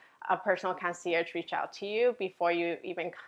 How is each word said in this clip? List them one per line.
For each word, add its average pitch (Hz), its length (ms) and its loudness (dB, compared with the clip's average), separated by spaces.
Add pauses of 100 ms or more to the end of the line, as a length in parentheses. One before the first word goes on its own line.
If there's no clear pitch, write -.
(300)
a 190 60 4
personal 185 380 0
concierge 170 600 0
reach 175 180 -4
out 170 220 -2
to 202 120 -8
you 233 320 4
before 185 340 0
you 170 300 0
even 170 300 -6 (160)